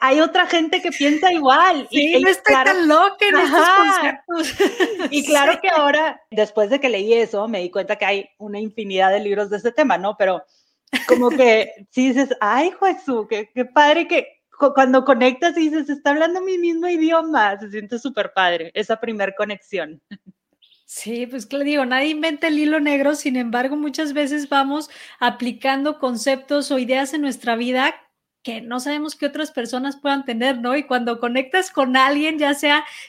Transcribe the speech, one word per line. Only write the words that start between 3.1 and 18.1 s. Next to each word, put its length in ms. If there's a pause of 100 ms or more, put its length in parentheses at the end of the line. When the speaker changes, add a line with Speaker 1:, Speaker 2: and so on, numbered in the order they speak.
Speaker 2:
en 120
estos 220
Speaker 1:
ajá. 640
Speaker 2:
conceptos. 840
<laughs> 20
Speaker 1:
Y 140
claro 300
Speaker 2:
Sí. 80
Speaker 1:
que 80
ahora, 500 (100)
después 380
de 120
que 100
leí 240
eso, 340
me 140
di 80
cuenta 260
que 80
hay 320
una 240
infinidad 500
de 100
libros 280
de 80
este 160
tema, 240
¿no? 220
Pero 240 (640)
como 240
que 400 (100)
Speaker 2:
<laughs> 100
Speaker 1:
sí 180
dices, 200 (140)
"Ay, 360
Jesús, 520
qué, 240
qué 100
padre 420
que 360 (160)
cu-, 160
cuando 320
conectas 500
y 140
dices, 180
'Está 220
hablando 320
mi 160
mismo 300
idioma'", 720
se 120
siente 280
súper 360